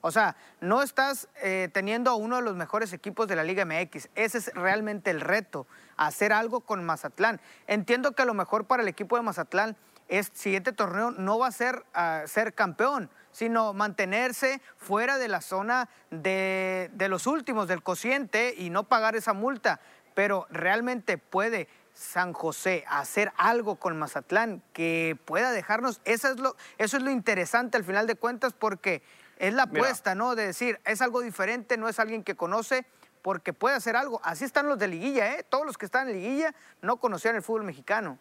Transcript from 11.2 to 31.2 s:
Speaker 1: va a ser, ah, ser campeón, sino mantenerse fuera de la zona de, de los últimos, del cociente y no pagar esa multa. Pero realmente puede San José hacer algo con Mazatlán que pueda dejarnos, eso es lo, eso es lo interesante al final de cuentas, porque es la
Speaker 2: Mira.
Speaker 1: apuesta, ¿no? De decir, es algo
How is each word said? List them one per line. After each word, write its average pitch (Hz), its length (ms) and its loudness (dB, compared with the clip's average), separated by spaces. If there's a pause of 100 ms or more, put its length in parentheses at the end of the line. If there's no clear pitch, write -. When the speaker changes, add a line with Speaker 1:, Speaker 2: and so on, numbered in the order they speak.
Speaker 1:
va 247 80 4
a 240 60 0
ser, 247 420 -2
ah, 160 320 0
ser 214 300 0
campeón, 214 560 2 (200)
sino 226 420 0
mantenerse 214 880 0 (160)
fuera 247 440 0
de 247 80 -2
la 185 120 0
zona 220 480 0 (220)
de, 185 840 -2
de 196 160 0
los 190 180 0
últimos, 247 400 0
del 180 160 -2
cociente 233 720 0
y 180 140 -6
no 202 140 0
pagar 220 300 4
esa 214 180 0
multa. 214 460 0 (360)
Pero 196 340 2
realmente 202 680 0
puede 202 480 -2 (260)
San 180 400 -4
José 160 540 -2
hacer 143 500 0
algo 214 380 2
con 160 240 -4
Mazatlán 180 640 0 (100)
que 165 420 0 (100)
pueda 226 260 2
dejarnos, 226 540 -2
eso 226 240 2
es 254 100 -2
lo, 262 160 0 (240)
eso 220 180 2
es 254 60 0
lo 269 80 0
interesante 226 680 2
al 214 60 2
final 196 240 2
de 214 80 0
cuentas, 240 380 -2
porque 196 500 -2 (340)
es 196 160 0
la 254 140 4
Speaker 2:
Mira. 156 140 0
Speaker 1:
apuesta, 233 340 0
¿no? 240 180 0
De 220 140 -2
decir, 220 380 -2
es 214 180 0
algo 247 180 0